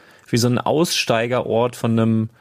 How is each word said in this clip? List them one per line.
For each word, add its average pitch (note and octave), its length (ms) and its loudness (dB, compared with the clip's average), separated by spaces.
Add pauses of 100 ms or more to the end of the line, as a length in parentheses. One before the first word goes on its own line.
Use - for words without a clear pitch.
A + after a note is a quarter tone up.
(280)
wie - 80 -2
so A#2 100 2
ein A#2+ 120 0
Aussteigerort A#2+ 1160 0
von A#2 180 -2
einem A2+ 360 2 (120)